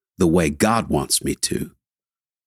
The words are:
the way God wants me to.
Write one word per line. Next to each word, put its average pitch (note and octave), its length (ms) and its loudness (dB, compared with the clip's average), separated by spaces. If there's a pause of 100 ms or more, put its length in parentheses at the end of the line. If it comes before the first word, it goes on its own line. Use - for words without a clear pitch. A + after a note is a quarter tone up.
(180)
the F#2 80 4
way E2 240 4
God G#2+ 380 0
wants C#2 340 -2
me - 140 -4
to. - 400 -6 (720)